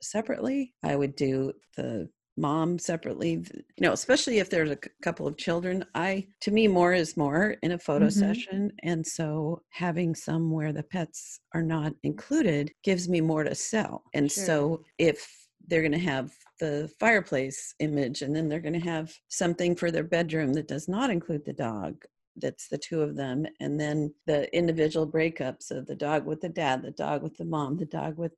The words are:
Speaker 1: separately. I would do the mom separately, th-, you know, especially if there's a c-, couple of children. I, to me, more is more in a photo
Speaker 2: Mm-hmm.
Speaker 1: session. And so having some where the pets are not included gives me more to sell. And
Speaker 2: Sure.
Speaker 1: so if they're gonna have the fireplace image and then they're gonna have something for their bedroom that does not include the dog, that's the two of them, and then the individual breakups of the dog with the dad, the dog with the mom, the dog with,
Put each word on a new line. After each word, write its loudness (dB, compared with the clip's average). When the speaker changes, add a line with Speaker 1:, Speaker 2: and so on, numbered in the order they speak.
Speaker 1:
separately. -4
I 0
would 0
do 0
the -4
mom 0
separately, -2
th-, -10
you -2
know, 4
especially 2
if 0
there's 2
a -2
c-, -14
couple -4
of -4
children. -2
I, -2
to 0
me, 8
more 8
is 2
more 2
in 0
a -2
photo 4
Speaker 2:
Mm-hmm. 4
Speaker 1:
session. 0
And -2
so -2
having 0
some -2
where 0
the -6
pets -8
are 0
not 0
included 0
gives 0
me 2
more 2
to -2
sell. -2
And 2
Speaker 2:
Sure. -4
Speaker 1:
so 2
if 0
they're 2
gonna 2
have 0
the -2
fireplace 0
image 0
and -2
then 0
they're -2
gonna -2
have -4
something 2
for 0
their 0
bedroom 2
that -2
does -6
not 0
include -2
the -6
dog, -6
that's -6
the -4
two -2
of -2
them, -2
and -2
then 0
the 2
individual 2
breakups -2
of -6
the -8
dog 0
with -4
the -6
dad, 0
the -10
dog -2
with -10
the -10
mom, -2
the -4
dog -6
with, -4